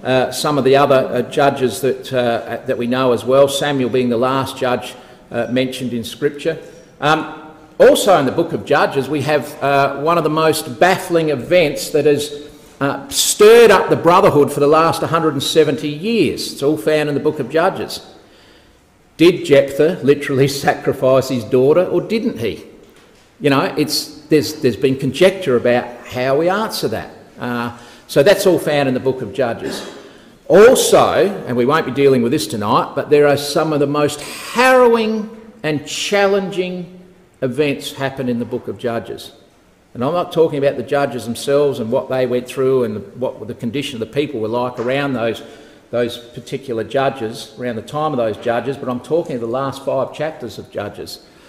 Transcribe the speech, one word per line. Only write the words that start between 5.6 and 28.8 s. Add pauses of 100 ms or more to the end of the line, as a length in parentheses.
in
Scripture. (420)
Um, (300)
also
in
the
book
of
Judges,
we
have,
uh,
one
of
the
most
baffling
events
that
has, (320)
uh,
stirred
up
the
brotherhood
for
the
last
hundred
and
seventy
years.
It's
all
found
in
the
book
of
Judges. (1160)
Did
Jephthah
literally
<laughs>
sacrifice
his
daughter
or
didn't
he? (760)
You
know,
it's,
there's,
there's
been
conjecture
about
how
we
answer
that. (280)
Uh, (320)
so
that's
all
found